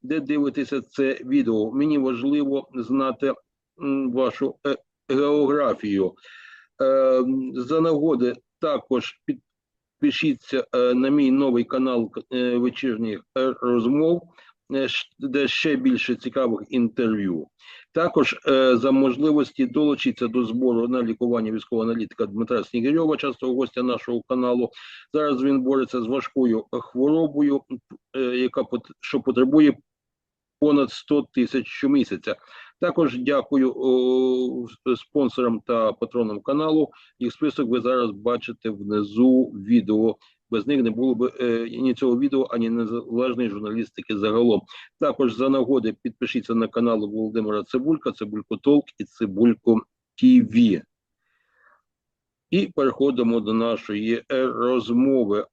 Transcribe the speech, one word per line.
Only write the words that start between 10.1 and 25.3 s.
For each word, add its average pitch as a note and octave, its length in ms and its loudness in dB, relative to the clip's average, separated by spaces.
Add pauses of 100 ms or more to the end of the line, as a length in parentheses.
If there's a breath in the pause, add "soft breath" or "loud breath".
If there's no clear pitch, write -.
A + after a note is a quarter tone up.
е, B2 180 2
на B2+ 160 2
мій C#3 220 4
новий C3 320 2
канал, B2 480 -2 (220)
е, B2 240 -2
вечірніх, A#2 640 -4 (160)
е, C3 240 0
розмов, C#3 600 2 (540 soft breath)
е, C3+ 120 -2
ш-, - 220 -6 (100)
де C3+ 280 -2
ще D3 280 -2
більше B2+ 400 0
цікавих A#2+ 540 -4
інтерв'ю. A2 760 -2 (460 loud breath)
Також, D#3+ 420 0 (120)
е, C3 300 6
за C3 140 2
можливості C3+ 720 2
долучіться C3+ 640 0
до A#2 180 0
збору A#2+ 420 0
на B2+ 160 -2
лікування A2+ 480 -2
військового A2+ 380 -4
аналітика A2+ 360 -4
Дмитра A2 380 -4
Снігирьова, D3 540 0
частого C3 380 -4
гостя B2+ 280 -4
нашого A#2+ 460 -4
каналу. B2 400 0 (440 loud breath)
Зараз D3 300 0